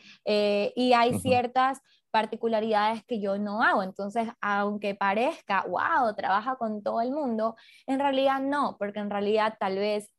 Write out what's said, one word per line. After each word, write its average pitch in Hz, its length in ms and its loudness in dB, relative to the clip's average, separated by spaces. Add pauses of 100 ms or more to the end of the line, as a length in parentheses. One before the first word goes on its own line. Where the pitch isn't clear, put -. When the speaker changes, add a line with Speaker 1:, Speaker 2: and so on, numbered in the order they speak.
(220)
Speaker 1:
eh, 208 520 0
y 247 180 4
hay 233 220 4
Speaker 2:
Ujú. - 0 -
Speaker 1:
ciertas 254 680 2 (300)
particularidades 220 920 0
que 233 140 -4
yo 196 200 -2
no 208 240 -2
hago, 302 180 4
entonces, 202 460 -4 (140)
aunque 208 520 -2
parezca, 202 760 0
"Wow, 226 480 0
trabaja 220 420 -2
con 214 260 -6
todo 220 180 -2
el 247 100 -2
mundo", 226 440 -2 (320)
en 269 120 0
realidad 269 400 2
no, 269 380 -2
porque 202 220 -6
en 208 100 -6
realidad 214 500 0
tal 190 180 -2
vez 208 420 -2